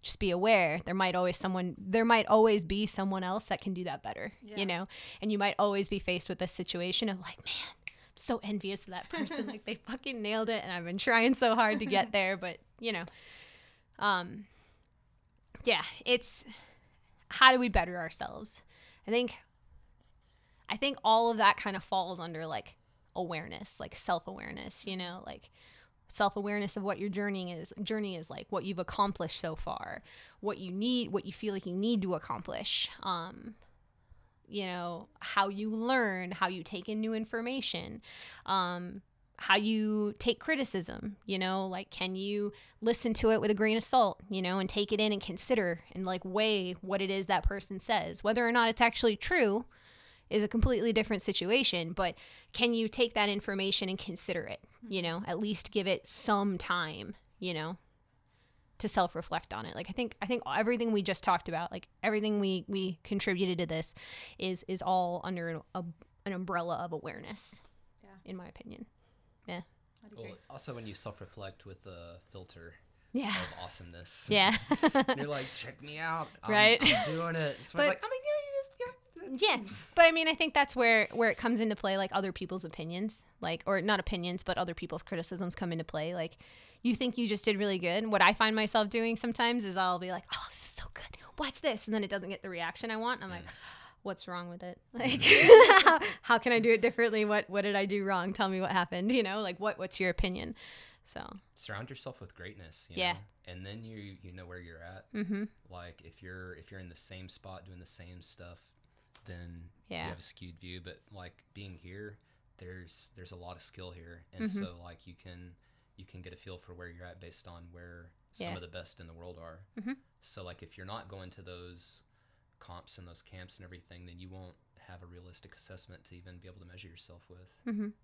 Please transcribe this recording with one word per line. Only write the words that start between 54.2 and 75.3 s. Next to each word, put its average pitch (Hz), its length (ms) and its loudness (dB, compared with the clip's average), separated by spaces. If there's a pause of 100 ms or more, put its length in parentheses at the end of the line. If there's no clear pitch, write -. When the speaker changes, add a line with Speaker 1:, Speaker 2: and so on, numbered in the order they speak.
Speaker 1:
it, - 160 -10 (280)
you 190 140 -2
Speaker 2:
Mm-hmm. 170 200 -2
Speaker 1:
know, - 60 -8
at 175 120 -2
least 214 320 -4
give 196 160 0
it 190 200 0
some 202 520 2
time, 160 560 -4 (240)
you 180 140 -4
know, 160 240 -4 (1000)
to 220 100 -2
self-reflect 170 680 -2
on 160 100 -6
it. - 100 -10
Like, - 140 -8
I 190 40 -8
think, 233 280 -4
I 202 60 -6
think 240 160 -2 (120)
everything 226 360 2
we 208 100 4
just 185 220 -2
talked 180 260 0
about, 165 220 -4
like, - 160 -10 (160)
everything 214 360 2
we, 190 280 0
we 190 360 -2
contributed 185 540 0
to 170 80 0
this 160 300 -4 (420)
is, 185 300 -4
is 185 160 -4
all 180 400 0
under 170 260 -6
an, 165 120 -8 (120)
a, 180 100 -6 (440)
an 202 60 -4
umbrella 175 440 -2
of 170 160 -6
awareness, - 680 -10 (420)
Speaker 2:
Yeah. 202 60 -20 (160)
Speaker 1:
in 185 120 -12
my 180 100 -14
opinion. - 380 -16 (600)
Yeah. 180 140 -8 (440)
Speaker 2:
I'd 214 80 -20
agree. 117 160 -16
Speaker 3:
Well, - 80 -16 (120)
also 135 240 -12
when 113 140 -10
you 101 60 -12
self-reflect 98 720 -14
with 95 220 -18
a 85 300 -16 (140)
filter 85 420 -18 (380)
Speaker 1:
Yeah. 277 180 -2
Speaker 3:
of 175 340 -6
awesomeness. - 680 -12
Speaker 1:
Yeah. 208 240 6 (260)
Speaker 3:
<laughs> 269 360 4
You're 143 100 -4
like, 135 280 -2